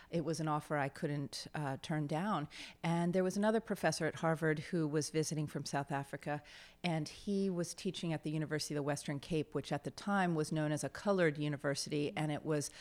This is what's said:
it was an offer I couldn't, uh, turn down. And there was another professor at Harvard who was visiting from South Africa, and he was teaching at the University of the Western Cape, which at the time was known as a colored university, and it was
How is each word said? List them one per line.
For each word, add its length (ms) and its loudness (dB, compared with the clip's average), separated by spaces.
it 140 0
was 160 -2
an 80 0
offer 300 0
I 100 2
couldn't, 680 -4
uh, 280 -2
turn 240 0
down. 420 0
And 300 4
there 100 4
was 140 2
another 240 4
professor 460 0
at 80 0
Harvard 460 2
who 180 2
was 220 0
visiting 360 0
from 200 -6
South 260 -2
Africa, 480 -4
and 260 0
he 420 0
was 240 -2
teaching 400 -4
at 80 -4
the 80 -4
University 440 -2
of 20 -2
the 60 2
Western 360 -2
Cape, 360 -2
which 160 -2
at 140 0
the 60 -4
time 440 2
was 160 2
known 220 2
as 100 0
a 60 -2
colored 480 4
university, 800 0
and 160 0
it 120 -4
was 260 0